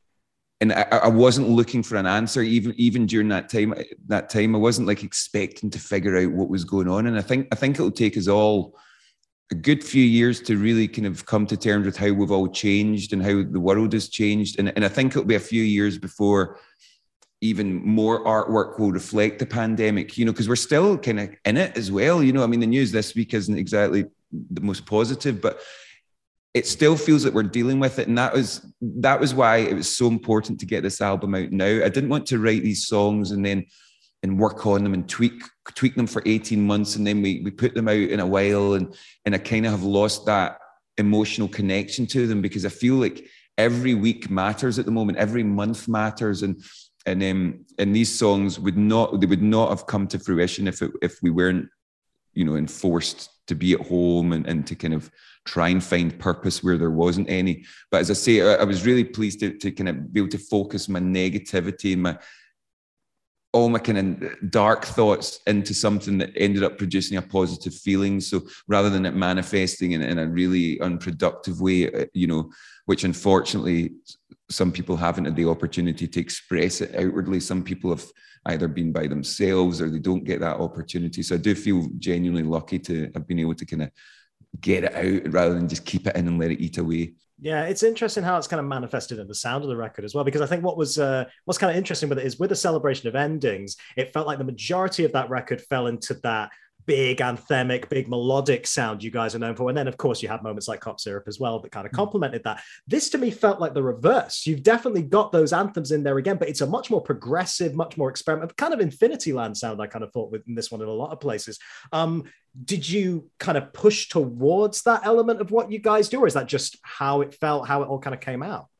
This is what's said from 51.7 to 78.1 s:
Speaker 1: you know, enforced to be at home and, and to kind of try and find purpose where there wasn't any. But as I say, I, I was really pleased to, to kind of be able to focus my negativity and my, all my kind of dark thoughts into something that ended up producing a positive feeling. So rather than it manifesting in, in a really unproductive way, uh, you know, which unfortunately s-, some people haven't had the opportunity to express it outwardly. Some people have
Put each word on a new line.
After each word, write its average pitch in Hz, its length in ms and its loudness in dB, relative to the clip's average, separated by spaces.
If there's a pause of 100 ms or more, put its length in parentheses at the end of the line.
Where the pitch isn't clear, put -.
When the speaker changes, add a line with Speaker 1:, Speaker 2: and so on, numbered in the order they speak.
Speaker 1:
you 87 120 0
know, 76 100 0
enforced 82 760 -2 (180)
to 85 80 -4
be 87 180 2
at - 80 2
home 87 500 2
and, 80 160 -2
and 80 200 -2
to - 60 -10
kind 80 200 -4
of 78 180 -6 (340)
try 85 240 0
and 90 140 2
find 85 340 0
purpose - 460 -2
where 90 160 2
there 82 100 2
wasn't 85 400 0
any. 92 340 0 (280)
But 85 100 4
as 90 80 0
I 104 60 2
say, 113 260 4
I, 98 140 8
I - 80 4
was 98 200 0
really 123 200 4
pleased 107 380 -4
to, 101 140 -2
to 98 160 -6
kind 95 160 -4
of 78 240 -6
be 104 80 0
able 98 100 0
to 101 100 -6
focus 101 500 -2
my 95 100 -2
negativity 92 960 -2
and 92 80 0
my, 87 160 -2 (1400)
all 117 160 4
my 117 80 2
kind 98 460 0
of 87 280 -8
dark 110 320 4
thoughts - 640 0
into 101 300 0
something 101 420 0
that - 180 -2
ended 101 280 2
up - 160 -2
producing 95 400 -2
a - 20 -2
positive 90 540 -2
feeling. 98 440 0
So 92 220 -2 (260)
rather 101 220 4
than 95 160 2
it 90 80 -2
manifesting 92 800 0
in, 80 100 0
in 76 160 -2
a 80 100 -2
really 87 540 0
unproductive 87 800 -4
way, 92 320 2
uh, - 200 -4
you 90 120 0
know, 80 240 0 (380)
which 98 160 0
unfortunately 90 920 0 (140)
s-, - 100 -20 (320)
some 90 220 0
people 87 260 -4
haven't 85 280 -2
had 78 100 -4
the 82 120 0
opportunity 82 600 -2
to 87 120 -6
express - 640 -2
it - 140 -6
outwardly. 92 440 -2
Some 92 240 -4
people 90 280 -4
have 82 140 -6 (420)